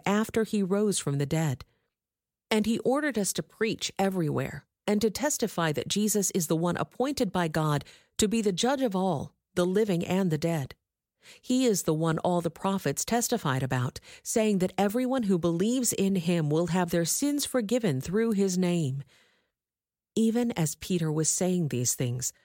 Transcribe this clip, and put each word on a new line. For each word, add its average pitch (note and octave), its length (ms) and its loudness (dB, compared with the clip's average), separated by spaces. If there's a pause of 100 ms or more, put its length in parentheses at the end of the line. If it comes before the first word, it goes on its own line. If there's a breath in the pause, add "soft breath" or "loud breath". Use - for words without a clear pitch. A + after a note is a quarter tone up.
after G#3+ 400 0
he G#3 180 0
rose G3+ 360 0
from C#3 200 -2
the C#3+ 80 0
dead. D#3 380 0 (880)
And G#3+ 140 2
he A3 160 0
ordered C4+ 380 0
us G3 160 -2
to E3+ 80 -4
preach - 560 -4
everywhere D3 640 -2 (220)
and G#3 160 2
to A3 80 2
testify F#3+ 600 -2
that - 160 -6
Jesus G#3 420 0
is F3 160 -2
the E3 100 0
one E3+ 220 0
appointed B3 520 -2
by F3 160 0
God D#3 380 0 (320 loud breath)
to - 100 4
be A3+ 140 2
the G#3 120 2
judge B3 280 0
of A3 160 0
all, F3+ 380 -2 (200)
the F3+ 120 2
living F#3 400 2
and F#3 240 2
the D#3 80 0
dead. D#3 360 -2 (680 loud breath)
He B3+ 240 2
is G#3 160 2
the E3 100 0
one D#3+ 280 0
all F3 200 2
the E3+ 100 -2
prophets F#3+ 540 -2
testified G#3 580 0
about, B2+ 380 -2 (220 loud breath)
saying G#3+ 380 2
that F#3 180 0
everyone B3 460 0
who F#3+ 140 4
believes F#3+ 540 0
in G3 240 0
him E3 320 2
will D#3+ 200 2
have F3 200 0
their E3+ 160 2
sins C#4+ 400 0
forgiven A3 560 0
through A3 320 0
his G3 240 2
name." E3+ 480 0 (1080 soft breath)
Even A3+ 380 2
as D#3 240 -2
Peter E3 360 -2
was D#3 160 0
saying F3+ 400 0
these B2 260 -2
things, B2+ 380 -4 (120)